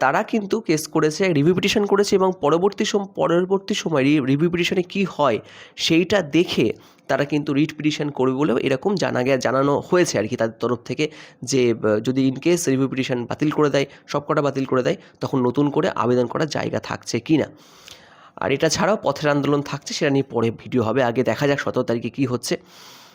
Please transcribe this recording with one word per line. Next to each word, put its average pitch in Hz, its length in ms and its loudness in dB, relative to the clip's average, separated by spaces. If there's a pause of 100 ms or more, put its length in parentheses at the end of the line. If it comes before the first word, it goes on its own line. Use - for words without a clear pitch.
তারা 147 220 2
কিন্তু 220 380 -2
কেস 156 280 -2
করেছে, 160 440 0
রিভিউ 156 220 4
পিটিশন 202 320 0
করেছে 202 300 2
এবং 185 240 2
পরবর্তী 175 440 2
সম-, 202 220 -2
পরবর্তী 185 680 0
সময় 160 280 0
রি-, 143 220 4
রিভিউ 143 260 2
পিটিশনে 175 320 0
কী 190 280 -4
হয় 131 280 0 (380)
সেইটা 180 460 2
দেখে 151 500 2 (360)
তারা 139 160 0
কিন্তু 147 300 -2
রিট 156 220 0
পিটিশন 147 340 -2
করবে 131 240 0
বলেও 160 240 0
এরকম 135 360 0
জানা 123 280 -2
গে-, 135 140 2
জানানো 131 540 0
হয়েছে 180 280 2
আর 107 100 -2
কি 120 80 -4
তাদের 113 240 -2
তরফ 117 240 -2
থেকে, 143 260 -4 (320)
যে, 123 400 2
আহ, 107 180 2
যদি 131 320 0
in 127 60 -10
case 170 320 0
রিভিউ 135 180 2
পিটিশন 127 360 -4
বাতিল 151 260 -2
করে 147 200 2
দেয়, 139 160 0 (200)
সবকটা 147 360 -2
বাতিল 135 220 -2
করে 127 180 0
দেয়, 156 140 0 (240)
তখন 131 200 -2
নতুন 135 300 2
করে 151 180 0
আবেদন 117 380 0
করার - 220 -2
জায়গা 110 320 -4
থাকছে - 400 -6
কি 156 180 2
না। 113 60 2 (920)
আর - 160 -2
এটা 143 160 2
ছাড়াও 175 340 0
পথের 143 280 -2
আন্দোলন 143 320 0
থাকছে, - 320 -10
সেটা 151 160 0
নিয়ে 139 120 2
পরে 117 280 -2
ভিডিও 110 320 -4
হবে। 110 200 0
আগে 120 200 0
দেখা 117 240 0
যাক 139 140 0
সতেরো 123 220 -2
তারিখে 117 280 -4
কী 135 160 -2
হচ্ছে। 123 300 -4 (580)